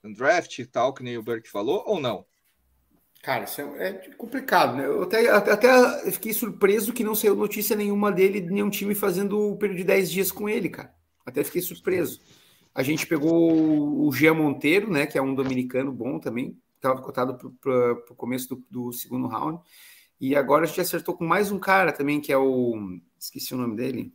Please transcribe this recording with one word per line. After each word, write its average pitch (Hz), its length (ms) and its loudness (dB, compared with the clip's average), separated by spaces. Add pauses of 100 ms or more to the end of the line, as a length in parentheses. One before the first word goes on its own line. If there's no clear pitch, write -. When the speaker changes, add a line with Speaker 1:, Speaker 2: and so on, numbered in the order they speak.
Speaker 1:
draft 131 560 -2
e 120 60 -10
tal, 131 280 -2
que 131 80 -16
nem 123 160 -8
o 113 60 -10
Burke 113 260 -6
falou, 127 380 -4
ou 208 100 -2
não? 120 280 -4 (960)
Speaker 2:
Cara, 127 220 -4
isso - 160 -10
é, 143 260 -8
é 190 40 -6 (260)
complicado, 185 580 0
né? 139 100 -4
Eu 147 180 0
até, 220 260 2
até, 208 240 4
até 247 580 6
fiquei 220 220 -6
surpreso 202 580 0
que 220 140 -2
não 214 100 -2
saiu 202 220 2
notícia 208 360 -2
nenhuma 202 380 0
dele, 196 300 2
nenhum 202 280 0
time 202 240 -2
fazendo 202 460 0
o 208 180 0
período 196 200 -2
de 185 80 -6
dez 190 260 2
dias 185 180 0
com 208 200 -6
ele, 214 180 -2
cara. - 260 -10 (320)
Até 127 160 -4
fiquei 175 200 -4
surpreso. 175 580 -4 (540)
A 139 100 -2
gente 151 240 -2
pegou 156 1000 4
o 147 60 2
Jean 147 220 6
Monteiro, 156 580 2
né, 147 160 2
que 147 100 -4
é 139 40 2
um 135 120 -2
dominicano 131 560 -2
bom 127 300 -6
também, 135 400 -8 (220)
tava 131 200 0
cotado 131 340 -4
pro, 131 160 -18
pro, 120 540 0
pro - 100 -20
começo 127 340 -6
do, 127 200 -10
do 123 220 -10
segundo 123 360 -8
round, 151 340 -6 (580)
e 135 160 0
agora 143 300 4
a - 20 -4
gente 170 140 -4
acertou 175 340 -4
com 170 100 -6
mais 190 240 2
um 202 80 -4
cara 185 360 2
também, 143 260 0
que 143 140 -2
é 135 40 4
o, 120 600 0 (180)
esqueci - 380 -10
o - 20 -4
nome 120 200 -4
dele. 123 380 -6